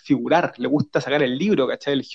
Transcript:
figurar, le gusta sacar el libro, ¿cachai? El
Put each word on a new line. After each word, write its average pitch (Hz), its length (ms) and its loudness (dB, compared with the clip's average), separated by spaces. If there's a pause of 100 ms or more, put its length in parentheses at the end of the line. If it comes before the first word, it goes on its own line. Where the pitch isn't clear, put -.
figurar, 139 560 0
le 123 120 -2
gusta 147 320 0
sacar 139 200 0
el 127 160 0
libro, 156 300 2
¿cachai? 139 280 -4
El 127 200 -2